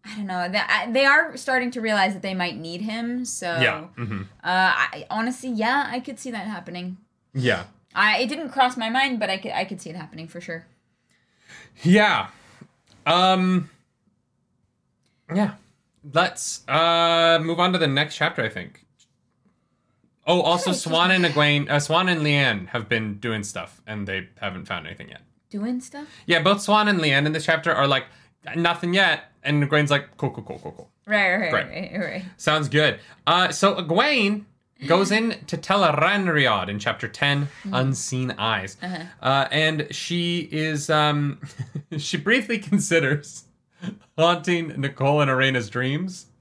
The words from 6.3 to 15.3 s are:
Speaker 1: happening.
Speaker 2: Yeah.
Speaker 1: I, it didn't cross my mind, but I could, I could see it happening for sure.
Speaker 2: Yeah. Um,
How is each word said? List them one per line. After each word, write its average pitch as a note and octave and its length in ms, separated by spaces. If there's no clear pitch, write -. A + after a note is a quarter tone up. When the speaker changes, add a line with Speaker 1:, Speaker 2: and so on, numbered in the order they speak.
Speaker 1:
happening. F#3 520
Speaker 2:
Yeah. A#2 300
Speaker 1:
I, G#3 240
it B3 100
didn't D4+ 220
cross B3 260
my A3+ 140
mind, B3+ 280
but G3 120
I F#3+ 60
could, F#3+ 140
I - 140
could F#3 160
see E3 80
it D#3 60
happening D#3+ 320
for F3 120
sure. E3+ 280
Speaker 2:
Yeah. F#3 460
Um, F#3 640